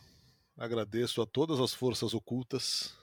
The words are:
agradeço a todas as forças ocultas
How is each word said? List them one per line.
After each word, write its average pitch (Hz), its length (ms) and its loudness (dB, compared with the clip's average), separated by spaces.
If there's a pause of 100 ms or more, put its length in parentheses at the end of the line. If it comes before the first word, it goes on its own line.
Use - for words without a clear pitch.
(560)
agradeço 117 640 0
a 110 60 4
todas 151 320 2
as 123 160 2
forças 117 400 0
ocultas - 880 -4